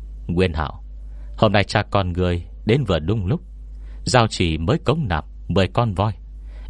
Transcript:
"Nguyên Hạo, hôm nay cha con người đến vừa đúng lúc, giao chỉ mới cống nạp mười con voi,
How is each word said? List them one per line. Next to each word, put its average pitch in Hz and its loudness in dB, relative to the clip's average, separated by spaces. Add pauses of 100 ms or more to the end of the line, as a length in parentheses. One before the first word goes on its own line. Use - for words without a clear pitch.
(280)
"Nguyên 90 2
Hạo, - -4 (540)
hôm 107 4
nay 98 6
cha 104 2
con 92 2
người 87 2 (200)
đến 135 4
vừa 92 2
đúng 92 0
lúc, 123 0 (640)
giao 113 6
chỉ 82 2
mới 85 2
cống 156 0
nạp 80 0 (220)
mười 90 4
con 117 0
voi, 101 2 (560)